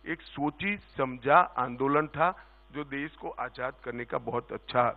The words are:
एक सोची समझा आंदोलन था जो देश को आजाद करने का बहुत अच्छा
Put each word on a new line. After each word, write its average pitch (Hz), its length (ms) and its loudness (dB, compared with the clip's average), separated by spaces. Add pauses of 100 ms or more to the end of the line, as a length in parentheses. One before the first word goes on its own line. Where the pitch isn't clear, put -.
एक 165 140 -6
सोची 165 560 -4
समझा 131 600 2
आंदोलन 139 680 2
था 165 380 -2 (260)
जो 147 120 -8
देश 143 320 -8
को 165 140 -10
आजाद 123 440 -8 (100)
करने 120 200 -6
का 143 140 -4
बहुत 120 340 -4
अच्छा 120 440 2